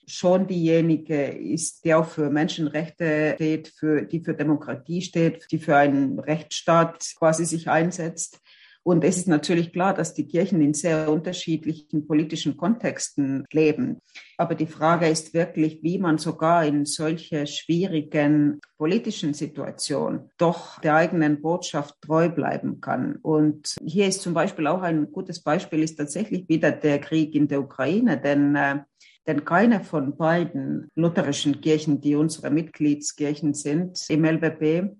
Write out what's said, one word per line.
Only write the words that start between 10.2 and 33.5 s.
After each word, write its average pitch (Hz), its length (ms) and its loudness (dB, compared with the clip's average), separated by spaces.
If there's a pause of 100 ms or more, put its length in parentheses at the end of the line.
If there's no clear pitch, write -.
Kirchen 175 320 2
in 147 140 4
sehr 156 360 0
unterschiedlichen 160 960 -4
politischen 160 520 -2
Kontexten 135 920 -2
leben. 151 460 2 (400)
Aber 170 180 0
die 160 120 -2
Frage 165 420 2
ist 160 240 -2
wirklich, 165 500 0
wie 175 160 0
man 165 200 2
sogar 160 480 2
in 147 180 2
solche 156 600 -4
schwierigen 151 1120 0 (160)
politischen 185 560 -2
Situationen - 1040 -6
doch - 440 -2
der 156 160 4
eigenen 160 440 2
Botschaft 160 640 -4
treu 160 260 2
bleiben 147 540 -4
kann. - 400 -4
Und 151 600 0
hier 190 240 0
ist 190 140 -2
zum 175 140 -4
Beispiel 165 320 -2
auch 180 160 -2
ein 160 280 0
gutes 185 300 -10
Beispiel, 160 420 -2
ist 160 140 -4
tatsächlich 180 540 -6
wieder 156 220 4
der 143 260 2
Krieg 156 360 -2
in 147 140 2
der 139 140 0
Ukraine, 151 580 0
denn, 143 340 2
äh, 143 260 0 (460)
denn 147 200 -2
keine 202 340 4
von 139 380 -4
beiden 156 760 -2
lutherischen 151 680 0
Kirchen, 156 400 2
die 147 140 2
unsere 156 340 0
Mitgliedskirchen 147 1040 -2